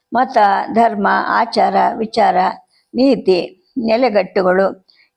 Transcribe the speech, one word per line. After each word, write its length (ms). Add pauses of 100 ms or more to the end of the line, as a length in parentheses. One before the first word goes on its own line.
(120)
ಮತ, 260 (340)
ಧರ್ಮ, 360 (180)
ಆಚಾರ, 480 (220)
ವಿಚಾರ, 400 (580)
ನೀತಿ, 840
ನೆಲೆಗಟ್ಟುಗಳು 1080 (300)